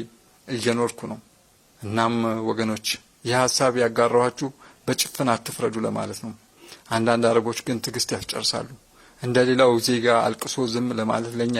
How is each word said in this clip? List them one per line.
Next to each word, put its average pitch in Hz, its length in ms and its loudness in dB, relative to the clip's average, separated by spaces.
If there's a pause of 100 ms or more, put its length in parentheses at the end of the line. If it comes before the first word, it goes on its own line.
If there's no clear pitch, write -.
(480)
እየኖርኩ 120 600 -2
ነው። 113 120 -10 (640)
እናም 113 340 0 (280)
ወገኖች 110 440 -4 (380)
ይህ 120 100 0
ሀሳብ 127 420 2
ያጋራኋችሁ 120 720 2 (340)
በጭፍን - 480 -2
አትፍረዱ 113 500 -2
ለማለት 107 420 -4
ነው። 110 120 -12 (560)
አንዳንድ 117 360 2
አረቦች 113 360 2
ግን 123 180 -4
ትዕግስት - 320 -4
ያስጨርሳሉ። 113 580 -6 (520)
እንደ 123 240 2
ሌላው 127 340 6
ዜጋ 120 280 2 (120)
አልቅሶ 117 480 -2
ዝም 120 260 -2
ለማለት 117 420 -2
ለእኛ 120 240 0